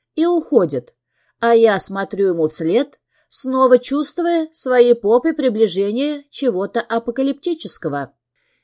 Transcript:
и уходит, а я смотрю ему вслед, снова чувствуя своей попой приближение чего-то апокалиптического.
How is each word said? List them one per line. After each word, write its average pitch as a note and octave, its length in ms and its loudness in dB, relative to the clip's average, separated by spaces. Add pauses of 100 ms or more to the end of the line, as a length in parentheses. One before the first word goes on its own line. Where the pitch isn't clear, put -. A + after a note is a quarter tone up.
(160)
и D#4+ 100 0
уходит, A#3 680 0 (460)
а A#3 160 4
я A3+ 240 4
смотрю G3 500 -2
ему E3 180 0
вслед, F#3 520 -2 (300)
снова B3+ 500 2
чувствуя D#4+ 720 -2
своей B3 440 2
попой A#3+ 380 0
приближение A3+ 960 -2
чего-то G#3 520 -4
апокалиптического. A#3 1300 -6 (500)